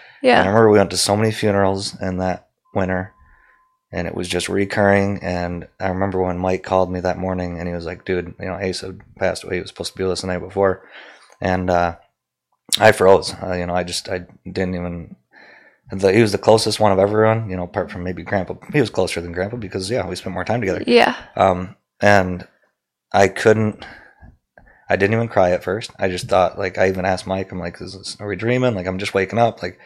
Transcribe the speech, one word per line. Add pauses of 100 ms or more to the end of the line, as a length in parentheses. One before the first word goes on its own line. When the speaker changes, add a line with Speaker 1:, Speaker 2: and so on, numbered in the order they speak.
(220)
Speaker 1:
Yeah.
Speaker 2:
And
I
remember
we
went
to
so
many
funerals
in
that (240)
winter, (800)
and
it
was
just
recurring.
And (140)
I
remember
when
Mike
called
me
that
morning,
and
he
was
like,
"Dude,
you
know,
Asa (240)
passed
away.
He
was
supposed
to
be
with
us
the
night
before." (520)
And,
uh, (840)
I
froze.
Uh,
you
know,
I
just,
I (300)
didn't
even, (720)
the,
he
was
the
closest
one
of
everyone,
you
know,
apart
from
maybe
Grandpa. (180)
He
was
closer
than
Grandpa
because,
yeah,
we
spent
more
time
together.
Speaker 1:
Yeah. (220)
Speaker 2:
Um, (240)
and (640)
I
couldn't, (1040)
I
didn't
even
cry
at
first.
I
just
thought,
like,
I
even
asked
Mike,
I'm
like,
"Is
this,
are
we
dreaming?
Like,
I'm
just
waking
up.
Like,